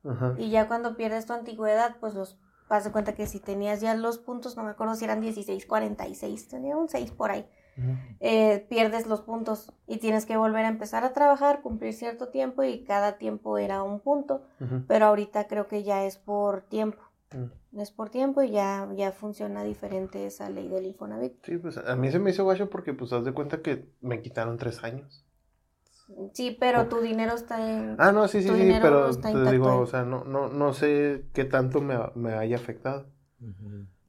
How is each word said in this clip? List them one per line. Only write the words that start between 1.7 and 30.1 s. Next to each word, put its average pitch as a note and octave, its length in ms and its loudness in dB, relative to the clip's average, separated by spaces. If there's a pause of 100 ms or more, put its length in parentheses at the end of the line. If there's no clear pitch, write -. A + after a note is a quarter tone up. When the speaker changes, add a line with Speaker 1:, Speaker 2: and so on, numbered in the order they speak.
Speaker 2:
pues, G#3+ 140 -6
los, F#3+ 260 -10 (300)
haz G#3 140 2
de G#3+ 80 -6
cuenta G#3 220 -2
que G#3 120 -6
si G3+ 140 -8
tenías G3+ 420 -4
ya A3+ 120 2
los A#3 240 -2
puntos, A#3+ 380 -10
no A3+ 80 -8
me G#3+ 60 -6
acuerdo A3 240 -4
si A3 100 -6
eran G#3+ 160 -2
dieciséis G#3 460 -6
cuarenta G#3+ 420 -2
y - 60 -12
seis, G#3+ 340 -10
tenía C4 300 -6
un D#4+ 100 0
seis B3 240 -6
por G#3+ 180 -2
ahí. G#3 160 -6 (300)
Speaker 1:
Ujú. B2+ 160 -2 (280)
Speaker 2:
Eh, A3 500 4
pierdes A3+ 360 2
los G#3+ 140 -2
puntos A3 500 -6 (160)
y A3+ 120 -6
tienes A3 260 2
que A3 140 0
volver A3 260 2
a A3 40 2
empezar A3 360 -2
a B3+ 80 0
trabajar, C#4+ 480 6
cumplir A3 320 -6
cierto A#3 380 -8
tiempo C4 320 -2
y B3 220 -2
cada G3+ 340 0
tiempo G#3+ 400 -4
era G3 240 -2
un G3+ 180 -4
punto. C#4 460 0 (140)
Speaker 1:
Ujú. B2+ 280 -4
Speaker 2:
Pero G#3+ 160 6
ahorita G#3 420 4
creo G#3 220 -4
que G#3 140 -4
ya G3 240 0
es G3 100 -6
por G3+ 460 -2
tiempo. G#3+ 400 -4 (320)
Speaker 1:
Mm. B2+ 460 -12
Speaker 2:
Es G3+ 100 -8
por G#3+ 180 -10
tiempo C4+ 320 0
y A#3+ 120 2
ya, G3 440 0
ya G3 160 -2
funciona G#3 500 -8
diferente G3 600 -6
esa G3 240 -10
ley G3 200 -10
del F#3+ 180 -4
Infonavit. G#3 480 -8 (100)
Speaker 1:
Sí, E3+ 140 -6
pues, D#3+ 180 -8
a B2+ 200 -4
mí C3 140 0
se E3+ 80 2
me G3 120 2
hizo F#3+ 160 2
gacho G3 240 2
porque, E3 240 -6
pues, B2 180 -6
haz A#2+ 140 0
de C3 60 -4
cuenta D3 280 -4
que C#3 300 -4 (100)
me A#2+ 220 -4
quitaron A#2 340 -4
tres A2+ 260 -6
años. B2 440 -12 (1080)
Speaker 2:
Sí, B3 260 -6
pero B3 240 4
Speaker 1:
Oh. A#3 40 2
Speaker 2:
tu A#3 160 -2
dinero A3+ 320 0
está A3+ 340 -4
en A3 300 -4
Speaker 1:
Ah, F#3 140 8
no, G#3 160 6
sí, G3+ 120 2
sí, F#3+ 80 2
Speaker 2:
tu G3 60 6
Speaker 1:
sí, F#3+ 60 6
Speaker 2:
dinero F#3+ 220 8
Speaker 1:
pero C#3+ 280 8
Speaker 2:
está B2+ 220 -2
Speaker 1:
te C3 180 6
digo, C3 160 6
Speaker 2:
intacto. B2+ 140 6
Speaker 1:
o A#2+ 60 2
sea, B2+ 180 -2
no, B2+ 200 -4